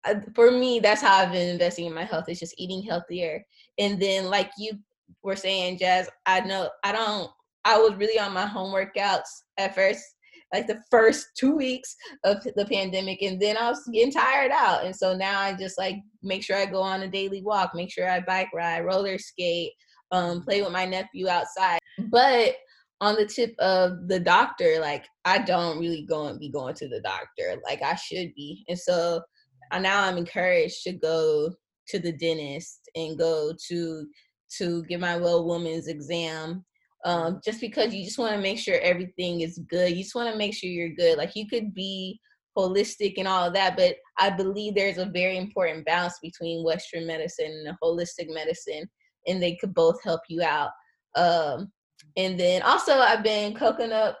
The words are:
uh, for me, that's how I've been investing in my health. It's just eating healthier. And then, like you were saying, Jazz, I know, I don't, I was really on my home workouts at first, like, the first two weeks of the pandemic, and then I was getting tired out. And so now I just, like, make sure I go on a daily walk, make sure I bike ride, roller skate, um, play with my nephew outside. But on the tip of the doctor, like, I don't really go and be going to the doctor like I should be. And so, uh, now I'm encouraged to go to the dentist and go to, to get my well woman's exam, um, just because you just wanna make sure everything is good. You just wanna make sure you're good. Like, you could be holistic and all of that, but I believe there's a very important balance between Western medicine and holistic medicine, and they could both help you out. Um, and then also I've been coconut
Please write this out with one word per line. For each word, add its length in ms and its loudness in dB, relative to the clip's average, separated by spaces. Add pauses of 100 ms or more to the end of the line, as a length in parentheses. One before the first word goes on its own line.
uh, 100 2 (180)
for 160 10
me, 300 2
that's 200 4
how 160 6
I've 160 4
been 160 0
investing 380 0
in 80 -8
my 100 -6
health. 240 -4
It's 120 -8
just 180 -12
eating 240 -8
healthier. 600 -6 (360)
And 220 0
then, 260 0
like 320 0
you 200 -8 (440)
were 140 -4
saying, 420 -4
Jazz, 300 2 (180)
I 140 4
know, 280 -2 (140)
I 100 -2
don't, 380 -2 (340)
I 140 8
was 160 8
really 240 0
on 140 -2
my 140 -2
home 260 -6
workouts 500 0 (360)
at 160 -2
first, 300 2 (480)
like, 140 -2
the 240 -4
first 460 8
two 200 2
weeks 400 -4 (280)
of 180 2 (140)
the 100 0
pandemic, 560 -2
and 180 -4
then 160 2
I 120 0
was 240 -4
getting 200 4
tired 400 2
out. 320 4
And 100 -6
so 220 0
now 240 -2
I 140 -2
just, 240 -8
like, 180 -4 (260)
make 200 -6
sure 140 -2
I 100 0
go 160 -2
on 200 -2
a 60 -8
daily 340 -4
walk, 320 0
make 160 -6
sure 180 -4
I 120 0
bike 340 -2
ride, 300 -2
roller 340 0
skate, 540 -4 (400)
um, 300 0
play 200 0
with 100 -2
my 120 0
nephew 440 -6
outside. 520 0 (300)
But 440 6 (460)
on 160 2
the 100 2
tip 320 -2
of 480 2
the 140 0
doctor, 600 4
like, 260 -4 (180)
I 140 4
don't 420 0
really 280 -4
go 180 -2
and 120 -8
be 120 -12
going 260 -6
to 120 -12
the 120 -8
doctor 640 -6
like 180 -6
I 140 0
should 380 -10
be. 340 -16
And 100 -6
so, 440 0 (500)
uh, 60 -4
now 260 2
I'm 140 0
encouraged 680 0
to 80 -6
go 600 0 (360)
to 100 -4
the 140 -4
dentist 840 -6
and 240 -8
go 360 0 (140)
to, 380 -6 (520)
to 260 -2
get 160 -6
my 160 -2
well 280 2
woman's 440 -4
exam, 760 -6 (400)
um, 400 0
just 160 -4
because 340 0
you 100 -8
just 140 -8
wanna 200 -2
make 200 -2
sure 220 0
everything 600 -2
is 280 -6
good. 220 2
You 120 -2
just 120 -12
wanna 220 -2
make 180 -2
sure 160 -6
you're 240 -4
good. 240 6
Like, 160 -4
you 140 -8
could 260 -4
be 460 -8 (360)
holistic 600 0
and 80 -2
all 220 2
of 60 -4
that, 220 2
but 200 4 (220)
I 120 4
believe 440 -2
there's 240 0
a 80 -2
very 300 0
important 480 -4
balance 380 -2
between 420 -8
Western 420 -2
medicine 600 -6
and 160 -10
holistic 500 -2
medicine, 560 -6 (380)
and 160 0
they 140 0
could 180 -6
both 280 4
help 260 -2
you 140 -4
out. 280 0 (460)
Um, 560 2 (440)
and 220 0
then 240 4
also 320 4
I've 280 6
been 320 0
coconut 680 0